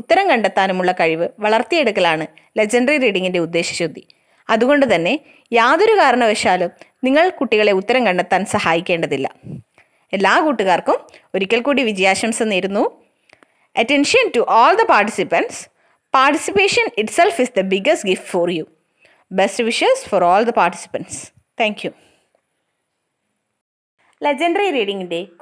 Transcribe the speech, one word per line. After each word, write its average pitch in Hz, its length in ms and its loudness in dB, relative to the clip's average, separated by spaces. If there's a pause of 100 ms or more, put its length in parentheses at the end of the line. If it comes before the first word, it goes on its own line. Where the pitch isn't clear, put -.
ഉത്തരം 370 320 2
കണ്ടെത്താനുമുള്ള 190 580 0 (100)
കഴിവ് 165 260 0 (180)
വളർത്തിയെടുക്കലാണ് 208 800 0 (320)
ലെജൻഡറി 240 460 0
റീഡിങ്ങിൻ്റെ 185 420 0
ഉദ്ദേശശുദ്ധി. 170 580 -6 (440)
അതുകൊണ്ട് 254 440 2
തന്നെ 170 220 0 (380)
യാതൊരു 311 500 4
കാരണവശാലും 214 680 2 (360)
നിങ്ങൾ 294 200 4 (120)
കുട്ടികളെ 214 420 2
ഉത്തരം 240 280 0
കണ്ടെത്താൻ 180 360 0 (100)
സഹായിക്കേണ്ടതില്ല. 165 720 -2 (840)
എല്ലാ 196 240 4 (100)
കൂട്ടുകാർക്കും 208 520 0 (360)
ഒരിക്കൽ 196 340 -2
കൂടി 277 220 0
വിജയാശംസ 196 520 -2 (100)
നേരുന്നു. 196 320 -2 (920)
Attention 294 580 2
to 233 80 2 (140)
all 262 220 6
the 453 140 2
participants. 214 640 -2 (580)
Participation 349 720 2 (160)
itself 339 400 0
is 247 160 -2
the 190 140 0
biggest 247 380 0
gift - 200 -4
for 175 240 -2
you. 156 100 -6 (680)
Best 196 360 -2
wishes 370 300 2 (140)
for 196 180 2
all 190 200 4
the 233 120 -4
participants. - 560 -4 (440)
Thank 214 240 -2
you. 175 60 -6 (2250)
ലെജൻഡറി 339 500 0
റീഡിങ്ങിൻ്റെ 190 440 -4 (220)